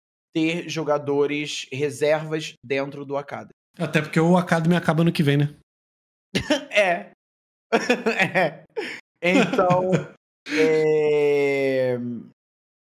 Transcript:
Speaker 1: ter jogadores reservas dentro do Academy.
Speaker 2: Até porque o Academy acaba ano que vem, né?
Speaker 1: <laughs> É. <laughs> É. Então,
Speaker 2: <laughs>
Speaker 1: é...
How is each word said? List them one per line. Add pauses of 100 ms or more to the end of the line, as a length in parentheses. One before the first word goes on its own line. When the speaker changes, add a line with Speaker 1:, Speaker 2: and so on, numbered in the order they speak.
(340)
Speaker 1:
ter
jogadores
reservas (100)
dentro
do
Academy. (260)
Speaker 2:
Até
porque
o
Academy
acaba
ano
que
vem,
né? (800)
Speaker 1:
<laughs>
É. (600)
<laughs>
É. (580)
Então, (300)
Speaker 2:
<laughs>
Speaker 1:
é... (960)